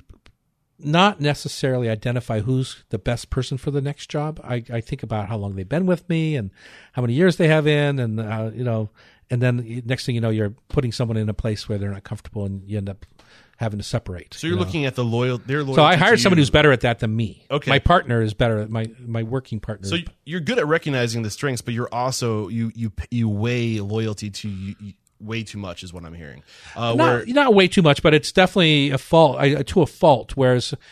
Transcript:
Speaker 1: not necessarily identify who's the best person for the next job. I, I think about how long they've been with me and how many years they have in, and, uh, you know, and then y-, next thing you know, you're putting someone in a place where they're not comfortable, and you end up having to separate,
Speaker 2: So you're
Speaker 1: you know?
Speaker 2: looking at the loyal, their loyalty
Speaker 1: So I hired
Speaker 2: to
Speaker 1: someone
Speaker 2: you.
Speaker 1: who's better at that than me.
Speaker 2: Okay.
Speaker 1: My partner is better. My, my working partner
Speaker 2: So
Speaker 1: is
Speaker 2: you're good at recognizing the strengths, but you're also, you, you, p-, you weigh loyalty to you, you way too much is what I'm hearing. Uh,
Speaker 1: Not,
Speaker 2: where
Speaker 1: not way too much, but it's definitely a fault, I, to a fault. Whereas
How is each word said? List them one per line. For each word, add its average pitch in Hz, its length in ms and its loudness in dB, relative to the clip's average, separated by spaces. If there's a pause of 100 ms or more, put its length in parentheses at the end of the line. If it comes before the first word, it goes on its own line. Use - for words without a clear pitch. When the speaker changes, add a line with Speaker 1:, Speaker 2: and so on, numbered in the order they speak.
(800)
Speaker 1:
not 170 420 2
necessarily 131 680 -2
identify 117 500 -4
who's 127 500 -4
the 110 80 -4
best 120 320 -6
person 131 300 -4
for - 100 -6
the 139 120 -2
next 143 280 -8
job. 156 340 -6
I, 120 200 -6 (100)
I 117 80 -4
think - 220 -10
about 107 260 -4
how 113 80 -6
long 101 180 -6
they've 95 140 -8
been 175 160 0
with 180 240 -2
me 160 260 0
and 104 140 -4 (440)
how 127 100 -2
many 120 100 0
years 170 240 4
they 165 120 4
have 156 180 4
in, 147 320 2
and, 113 200 -2
uh, 110 320 -4
you 113 120 -8
know, 113 260 -2 (400)
and 123 140 0
then 123 140 2
y-, 117 280 -8
next 123 220 -4
thing 123 80 -2
you 113 60 0
know, 113 100 2
you're 107 240 -2 (120)
putting 123 240 -2
someone 113 260 -2
in 107 120 0
a 101 60 -6
place - 340 -6
where 104 80 -4
they're 101 140 -4
not 98 120 -12
comfortable, - 420 -10
and 98 220 -8
you 104 120 -6
end 98 100 -6
up 95 160 -14 (520)
having 107 220 -6
to 101 60 -8
separate, - 480 -8
Speaker 2:
So - 140 -8
you're 175 100 0
Speaker 1:
you - 20 0
know? 180 60 0
Speaker 2:
looking 147 200 -2
at 131 100 -4
the 123 100 -2
loyal, 120 320 0
their 135 260 -4
loyalty 135 120 -4
Speaker 1:
So 147 100 8
I 175 100 6
hired 208 220 6
Speaker 2:
to 240 40 0
Speaker 1:
someone 190 160 6
Speaker 2:
you. 151 40 6
Speaker 1:
who's 131 80 4
better 147 240 6
at 117 80 2
that 117 180 0
than 110 160 -2
me. 113 340 -4
Speaker 2:
Okay. 143 220 -2
Speaker 1:
My 139 80 4
partner 120 420 2
is 107 120 -2
better. 110 340 0
My, 113 320 -6
my 117 240 -6
working 113 380 -6
partner 98 260 -10
Speaker 2:
So 170 80 -2
Speaker 1:
is 175 80 -4 (220)
Speaker 2:
you're 170 160 -6
good 233 180 0
at 151 80 2
recognizing 123 560 0
the 107 60 -4
strengths, 127 320 -4
but 123 120 -6
you're 117 160 -4
also, 117 600 -4
you, 113 260 -4
you, 113 140 -6
p-, - 220 -10
you 117 180 0
weigh 113 500 0
loyalty 107 500 -4
to 104 200 -10
you, 98 320 -8
you 101 120 -16 (280)
way 113 200 -6
too 104 160 -14
much 95 260 -10
is 87 100 -16
what 87 100 -14
I'm 82 100 -16
hearing. 71 300 -18 (320)
Uh, 117 200 -2
Speaker 1:
Not, - 20 2
Speaker 2:
where 247 300 2
Speaker 1:
not 262 260 4
way 190 160 6
too 196 120 4
much, 147 220 4
but 151 100 6
it's 151 200 0
definitely 156 560 4
a 139 80 0
fault, 156 420 4
I, 143 240 2
to - 180 2
a 139 40 6
fault. - 500 2
Whereas 127 380 2 (180)